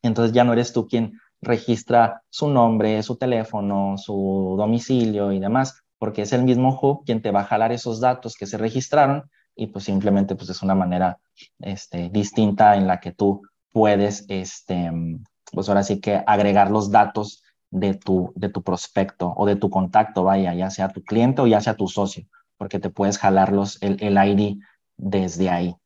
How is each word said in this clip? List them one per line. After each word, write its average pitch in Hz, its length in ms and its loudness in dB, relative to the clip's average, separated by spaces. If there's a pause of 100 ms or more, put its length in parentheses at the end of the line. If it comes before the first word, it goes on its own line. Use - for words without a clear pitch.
Entonces 113 280 2
ya 120 100 4
no 120 100 4
eres 117 200 0
tú 113 160 -2
quien 113 320 -4 (200)
registra 117 880 0
su - 200 -4
nombre, 110 560 2
su 127 140 -8
teléfono, 101 760 -2
su 98 640 -4
domicilio 110 720 0
y 98 80 -2
demás, 120 460 -2 (120)
porque 107 260 -6
es 101 100 -4
el 123 100 2
mismo 127 400 2
hub 139 220 -2
quien 113 180 -4
te 110 80 -4
va 101 120 2
a - 20 -4
jalar 110 260 0
esos 117 300 -6
datos 123 360 -2
que 98 100 -10
se 104 120 -8
registraron 139 720 0 (240)
y, 107 140 -8
pues, 98 160 -12
simplemente, 98 500 2
pues, 92 160 -12
es 90 120 -10
una 95 120 0
manera, 90 460 0 (400)
este, 87 480 -10
distinta 104 640 4
en 95 140 2
la 87 100 0
que - 140 -12
tú 101 300 0 (280)
puedes, 104 580 2
este, 92 600 -6 (640)
pues, 95 160 -4
ahora 101 160 2
sí 101 160 -4
que 101 260 0
agregar 101 460 4
los 104 180 0
datos 104 540 0 (260)
de 95 240 -2
tu, 92 400 -2
de 98 140 -6
tu 95 160 -8
prospecto 92 720 -4
o 101 100 2
de 101 80 4
tu 101 160 -2
contacto, 95 540 0
vaya, 95 280 2
ya 92 180 -2
sea 95 180 -4
tu - 160 -10
cliente 123 380 2
o 123 40 4
ya 107 140 6
sea 107 160 -2
tu 98 100 -2
socio, - 380 -4 (320)
porque 101 240 -8
te 92 100 -6
puedes 101 280 -2
jalar 95 340 4
los, 101 300 -2
el, 101 200 -2
el 104 160 2
I 101 160 4
D 104 240 0 (380)
desde 92 520 -2
ahí. 87 380 -2